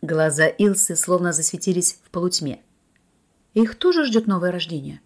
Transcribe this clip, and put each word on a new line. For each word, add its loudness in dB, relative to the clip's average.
Глаза 2
Илсы 2
словно 0
засветились -2
в -20
полутьме. -4
"Их 2
тоже 2
ждет 0
новое 0
рождение?" -8